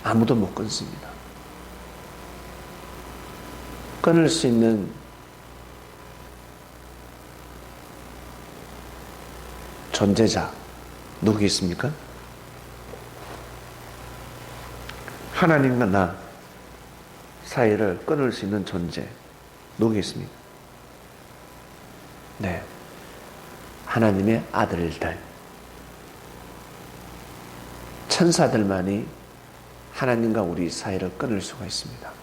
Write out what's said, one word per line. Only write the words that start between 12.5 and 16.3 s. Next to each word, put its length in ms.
하나님과 520
나 300